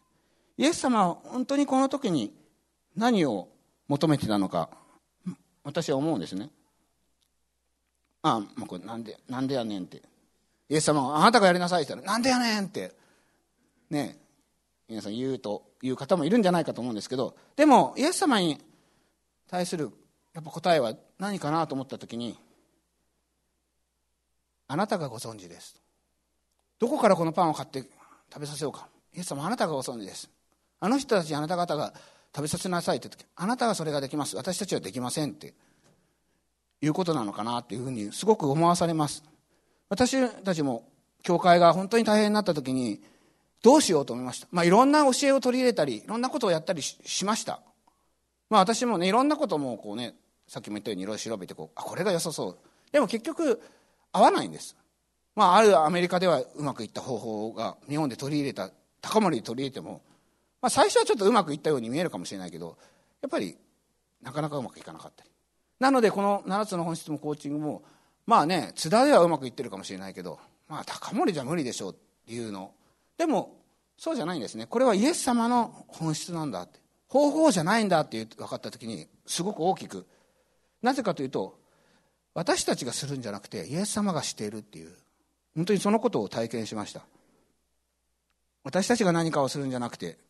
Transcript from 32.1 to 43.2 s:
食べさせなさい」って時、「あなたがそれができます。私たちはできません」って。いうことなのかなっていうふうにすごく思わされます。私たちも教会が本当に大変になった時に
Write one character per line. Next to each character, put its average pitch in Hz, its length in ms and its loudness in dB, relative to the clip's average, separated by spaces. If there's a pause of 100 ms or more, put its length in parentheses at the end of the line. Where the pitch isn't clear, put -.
食 143 60 -6
べ 151 80 -4
さ 175 80 -4
せ 190 100 -8
な 175 140 -2
さ 180 120 -2
い」 139 40 -2
っ - 20 -14
て 117 80 -14
時、 - 180 -20 (120)
「あ 175 100 -4
な 247 80 0
た 240 120 0
が 214 60 2
そ 160 120 -4
れ 151 80 -2
が 143 80 -2
で 135 80 -6
き 151 80 -6
ま 139 80 -2
す。 - 100 -8
私 175 220 -6
た - 80 -6
ち - 100 -2
は 110 60 -2
で 95 100 -10
き 127 80 -8
ま 123 120 -4
せ 151 140 -2
ん」 113 60 -4
っ - 40 -12
て。 - 200 -20 (1300)
い 143 60 0
う 156 60 2
こ 185 120 -2
と 165 80 0
な 127 100 -2
の 101 100 -6
か 104 100 -8
な 120 160 -4
っ 120 80 -10
て 98 80 -8
い 117 40 -6
う 120 40 -8
ふ 131 40 -8
う 131 40 -8
に 107 200 -8
す - 140 -10
ご 214 100 6
く 160 140 -2
思 160 180 2
わ 175 80 4
さ 175 120 0
れ 170 60 -2
ま 151 140 0
す。 - 160 -12 (680)
私 247 400 2 (140)
た 190 100 0
ち 156 100 -2
も 127 240 -4 (360)
教 170 160 2
会 175 200 8
が 170 140 8
本 190 160 -2
当 233 80 2
に 226 60 4
大 214 180 4
変 208 80 4
に 208 40 2
な 214 80 2
っ - 20 -2
た 185 100 0
時 131 200 -4
に 123 280 -2 (640)